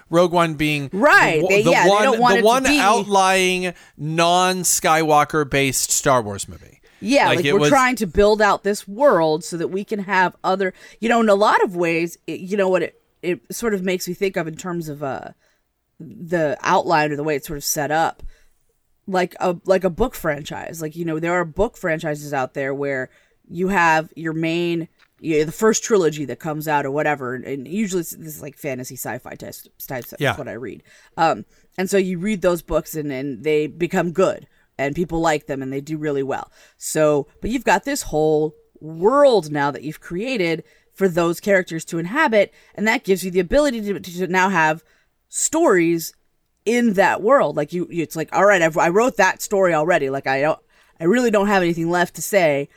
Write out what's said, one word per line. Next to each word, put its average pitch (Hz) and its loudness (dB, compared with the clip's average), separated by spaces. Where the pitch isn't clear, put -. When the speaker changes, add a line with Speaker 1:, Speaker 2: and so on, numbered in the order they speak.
Speaker 1:
Rogue 170 4
One 170 0
being 147 -2
Speaker 2:
Right, 226 4
Speaker 1:
the, 185 2
Speaker 2:
they, 202 4
Speaker 1:
the - 4
Speaker 2:
yeah, 220 4
they 185 6
Speaker 1:
one, 208 4
Speaker 2:
don't 240 2
want 240 6
Speaker 1:
the 233 4
Speaker 2:
it - 2
to 208 4
Speaker 1:
one 254 4
Speaker 2:
be 277 4
Speaker 1:
outlying 190 2
non-Skywalker 160 2
based 139 0
Star 131 2
Wars 101 -10
movie. - -20
Speaker 2:
Yeah, 226 2
Speaker 1:
Like, 131 2
Speaker 2:
like, 175 0
Speaker 1:
it 143 2
Speaker 2:
we're 202 4
Speaker 1:
was 147 4
Speaker 2:
trying 254 4
to 220 -4
build 208 2
out 196 2
this 202 -4
world 190 2
so 170 -8
that 165 -4
we 196 -6
can 214 -6
have 185 0
other, 190 0
you 226 -2
know, 233 4
in 226 4
a 202 6
lot 254 4
of 196 0
ways, 170 -2
it, 160 -8
you 190 -6
know 190 2
what 185 2
it, - -8
it 170 -4
sort 226 -4
of 185 -4
makes 180 -4
me 175 -6
think 190 -4
of 165 -4
in 160 -10
terms 175 -8
of, 147 -12
uh, 127 -8
the 160 -4
outline 156 2
or 143 -4
the 143 -4
way 151 -2
it's - -8
sort 151 -10
of 143 -12
set 143 -4
up, - -2
like 185 -2
a, 180 -2
like 185 2
a 185 0
book 220 -2
franchise. 151 -8
Like, 156 -10
you 170 -6
know, 160 -4
there 170 -2
are 180 0
book 190 -2
franchises 151 -6
out 131 -4
there 139 -4
where 139 -4
you 180 -4
have 165 2
your 160 -6
main, 165 -2
you 156 -2
know, 156 2
the 160 -8
first - 0
trilogy 156 0
that 127 -10
comes 156 -8
out 143 0
or 135 -6
whatever, 143 -2
and, 127 -10
and 131 -10
usually 185 -4
it's, - -8
this 156 -16
is, 165 -20
like, 139 -16
fantasy 127 -10
sci-fi - -12
type, - -16
type 123 -10
stuff. - -14
Speaker 1:
Yeah. 135 0
Speaker 2:
That's - -4
what 123 -12
I 98 -10
read. 113 -14
Um, 156 0
and 185 -4
so 202 2
you 185 -2
read 196 -4
those 175 0
books 160 -4
and, 147 -6
and 131 -8
they 151 2
become 170 -4
good 165 0
and 139 -4
people 165 -4
like 156 0
them 135 -6
and 131 -8
they 139 -6
do 151 -8
really 147 -2
well. 127 -6
So, 151 0
but 190 -6
you've 247 -4
got 196 2
this 277 -4
whole 156 0
world 185 2
now 143 0
that 131 -8
you've 151 -12
created 175 -4
for 190 0
those 170 0
characters 185 0
to 170 -6
inhabit, 214 2
and 208 -4
that 233 0
gives 180 0
you 190 -6
the 175 -2
ability 247 0
to, 202 -6
to 180 -8
now 185 2
have 160 2
stories 175 0
in 233 2
that 170 2
world. 208 2
Like, 151 -4
you, 175 -4
it's 165 -6
like, 156 -6
"All 175 2
right, 196 4
I've, 160 2
I 156 2
wrote 233 2
that - 2
story 190 2
already. 151 2
Like, 139 -6
I 135 0
don't, 151 0
I 160 -4
really 233 4
don't 202 2
have 196 2
anything 165 0
left 175 0
to 165 -10
say 147 0